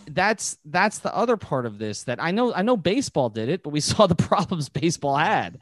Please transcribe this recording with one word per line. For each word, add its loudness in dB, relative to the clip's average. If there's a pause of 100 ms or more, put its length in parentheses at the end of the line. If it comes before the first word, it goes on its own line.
(100)
that's, 0
that's 0
the -6
other 2
part -4
of -8
this -6
that -6
I 0
know, 2
I -2
know 4
baseball 0
did -4
it, -2
but -8
we 0
<laughs> -
saw 2
the 4
problems 0
baseball 0
had. 0